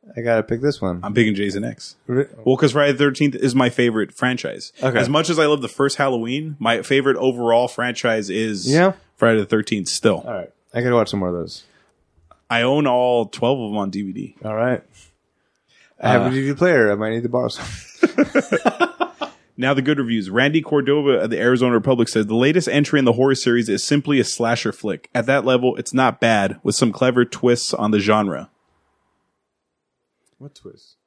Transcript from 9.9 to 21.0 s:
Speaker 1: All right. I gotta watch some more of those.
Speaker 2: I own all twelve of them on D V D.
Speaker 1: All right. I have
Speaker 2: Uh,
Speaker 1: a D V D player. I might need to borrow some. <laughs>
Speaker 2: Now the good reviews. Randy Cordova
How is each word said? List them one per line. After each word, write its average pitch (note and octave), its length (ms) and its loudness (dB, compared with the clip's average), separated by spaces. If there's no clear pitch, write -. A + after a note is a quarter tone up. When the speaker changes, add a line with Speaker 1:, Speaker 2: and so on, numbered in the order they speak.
Speaker 1:
All A#2+ 60 -10
right. F#2 180 -10
I A#2+ 80 -2
gotta B2 140 0
watch A2+ 160 2
some G2+ 100 -4
more F2+ 80 -2
of F2 60 -4
those. E2+ 300 -10
Speaker 2:
I A#2 140 0
own C#3 240 2
all B2 400 0
twelve B2+ 320 -2
of A2 120 -8
them G#2 80 -6
on G2 120 -4
D G2 120 -8
V F#2+ 100 -10
D. - 320 -12
Speaker 1:
All G#2+ 100 -6
right. A#2+ 260 -2
I G#2+ 120 0
have A#2+ 100 4
Speaker 2:
Uh, - 40 0
Speaker 1:
a B2+ 40 0
D C3 120 -2
V C3+ 80 -4
D C#3+ 40 -4
player. C#3 380 2
I - 20 0
might A2 160 -4
need A#2 140 -6
to A#2 40 -4
borrow B2 200 -2
some. - 180 -10
<laughs> - 760 -2
Speaker 2:
Now C3 160 0
the C3 80 0
good C#3+ 160 0
reviews. A2+ 320 -2
Randy C#3 300 2
Cordova C#3+ 520 0